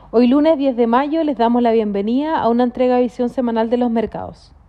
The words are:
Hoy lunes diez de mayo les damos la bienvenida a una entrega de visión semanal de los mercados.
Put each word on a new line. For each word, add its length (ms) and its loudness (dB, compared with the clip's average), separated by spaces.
Hoy 160 4
lunes 320 4
diez 180 -2
de 80 2
mayo 380 0
les 160 -2
damos 240 2
la 80 2
bienvenida 680 -2
a 100 0
una 160 2
entrega 320 0
de 40 2
visión 280 -4
semanal 420 -4
de 60 0
los 120 0
mercados. 640 -8